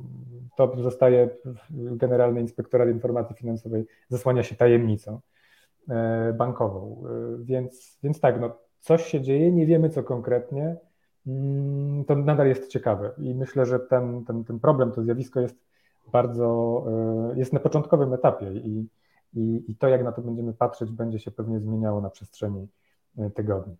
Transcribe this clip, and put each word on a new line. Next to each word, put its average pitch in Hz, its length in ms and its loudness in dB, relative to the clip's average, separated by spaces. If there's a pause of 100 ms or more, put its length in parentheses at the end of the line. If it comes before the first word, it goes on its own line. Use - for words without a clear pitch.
(560)
to 127 160 4 (100)
zostaje, 123 460 6 (420)
Generalny 123 680 0
Inspektorat 120 480 0
Informacji 117 480 -2
Finansowej 113 500 -6 (220)
zasłania 127 340 0
się - 120 -6
tajemnicą, 117 640 4 (680)
e, 113 440 0
bankową. 113 720 -4
E, 120 400 -10
więc, 127 580 -6
więc 147 180 -4
tak, 123 200 4
no, 117 160 -6 (240)
coś 165 260 2
się 151 140 -2
dzieje, 151 320 4
nie 165 140 4
wiemy 160 240 4
co 139 120 -4
konkretnie, 131 760 -2 (500)
mm, 139 760 -4
to 143 120 2
nadal 143 320 4
jest 131 220 0
ciekawe 101 480 -2
i 131 160 -6
myślę, 131 320 0
że 127 140 0
ten, 123 440 -2
ten, 117 200 -6
ten 117 160 -8
problem, 131 320 4
to 117 100 -4
zjawisko 123 380 -2
jest 123 160 -2 (560)
bardzo, 117 720 2 (480)
e, 131 60 -6
jest 127 140 -2
na 151 80 2
początkowym 147 520 2
etapie 123 400 0
i, 110 340 -6 (480)
i, 113 340 -2
i 110 80 -10
to, 139 120 2
jak 127 160 4
na 120 80 -4
to 120 100 -8
będziemy 117 300 -6
patrzeć, 117 380 -4
będzie 117 280 -6
się - 120 -12
pewnie 110 300 -6
zmieniało 107 400 -2
na 101 100 -6
przestrzeni, 101 560 -10 (520)
e, 107 120 -4
tygodni. 98 500 -4